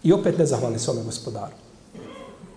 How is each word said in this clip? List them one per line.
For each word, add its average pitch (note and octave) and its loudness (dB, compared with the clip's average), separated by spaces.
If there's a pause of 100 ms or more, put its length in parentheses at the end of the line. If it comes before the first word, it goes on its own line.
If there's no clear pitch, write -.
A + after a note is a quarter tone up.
I E3 8
opet F3 2
nezahvalni B2 2
svome A#2 -2
gospodaru. G#2+ -8 (1000)